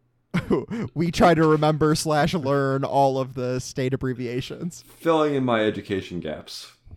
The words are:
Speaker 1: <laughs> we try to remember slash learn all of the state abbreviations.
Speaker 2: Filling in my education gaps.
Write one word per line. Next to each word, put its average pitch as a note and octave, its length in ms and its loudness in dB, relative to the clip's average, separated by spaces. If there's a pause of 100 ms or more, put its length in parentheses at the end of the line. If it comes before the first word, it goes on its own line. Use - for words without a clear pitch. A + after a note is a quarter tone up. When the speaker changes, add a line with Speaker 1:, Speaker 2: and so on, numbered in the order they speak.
(340)
Speaker 1:
<laughs> F#3 600 -2
we D#3+ 180 0
try F3 220 6
to D#3+ 140 4
remember D3+ 480 4
slash D3+ 380 0
learn C#3 500 0
all C3+ 340 2
of C3 160 -4
the B2+ 260 -4
state B2+ 340 -4
abbreviations. B2+ 920 -6 (140)
Speaker 2:
Filling D#3 380 2
in C3 100 0
my A2+ 180 2
education G2 560 -2
gaps. - 540 -12 (240)